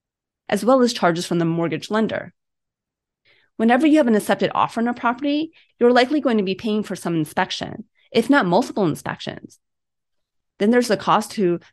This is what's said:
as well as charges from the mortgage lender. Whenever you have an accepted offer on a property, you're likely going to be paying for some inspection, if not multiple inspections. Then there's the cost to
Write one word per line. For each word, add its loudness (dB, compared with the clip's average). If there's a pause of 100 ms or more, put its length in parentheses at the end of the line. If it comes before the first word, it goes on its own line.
(480)
as -2
well 4
as 2
charges 0
from -2
the 0
mortgage -4
lender. -4 (1200)
Whenever 4
you 6
have 2
an 4
accepted 0
offer 0
on -2
a -4
property, -4 (260)
you're 4
likely 2
going 0
to 2
be -2
paying -2
for -10
some -4
inspection, -4 (260)
if 0
not 4
multiple 0
inspections. -8 (1000)
Then 2
there's 2
the 0
cost 0
to 0 (120)